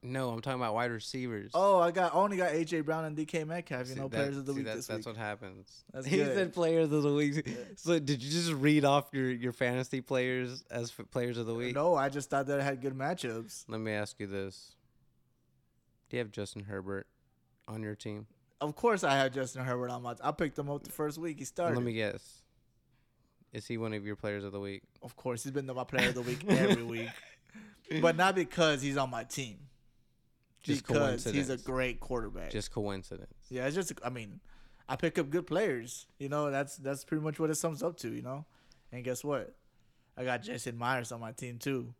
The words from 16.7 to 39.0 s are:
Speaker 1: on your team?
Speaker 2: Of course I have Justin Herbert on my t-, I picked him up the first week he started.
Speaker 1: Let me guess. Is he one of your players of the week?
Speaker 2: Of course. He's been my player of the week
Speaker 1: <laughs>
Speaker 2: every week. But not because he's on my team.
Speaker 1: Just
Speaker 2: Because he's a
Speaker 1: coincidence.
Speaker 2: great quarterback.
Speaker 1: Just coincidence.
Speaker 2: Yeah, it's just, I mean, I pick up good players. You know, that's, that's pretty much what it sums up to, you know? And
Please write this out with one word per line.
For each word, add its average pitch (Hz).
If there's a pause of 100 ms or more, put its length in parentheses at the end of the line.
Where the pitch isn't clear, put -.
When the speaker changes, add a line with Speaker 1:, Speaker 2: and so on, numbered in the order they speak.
Speaker 1:
on 110
your 107
team? 107 (340)
Speaker 2:
Of 147
course 220
I 139
have 135
Justin 131
Herbert 123
on 123
my 120
t-, 110
I 139
picked 151
him 143
up 143
the -
first 151
week 160
he 135
started. 170
Speaker 1:
Let 123
me 120
guess. 104 (1120)
Is 110
he 117
one 113
of 101
your 104
players 104
of 101
the 101
week? 98 (180)
Speaker 2:
Of -
course. 123
He's 139
been 135
my 127
player 127
of 120
the 123
week 123
Speaker 1:
<laughs> 208
Speaker 2:
every 196
week. 117 (920)
But 165
not 185
because 160
he's 139
on 135
my 120
team. 117 (1040)
Speaker 1:
Just -
Speaker 2:
Because 135
he's 131
a 131
Speaker 1:
coincidence. -
Speaker 2:
great 127
quarterback. 107
Speaker 1:
Just 107
coincidence. 98 (160)
Speaker 2:
Yeah, 127
it's 143
just, 185 (100)
I 123
mean, 120 (480)
I 131
pick 160
up 143
good 170
players. 147 (140)
You 139
know, 147
that's, 139
that's 139
pretty 156
much 151
what 160
it 156
sums 156
up 165
to, -
you -
know? 135 (480)
And 123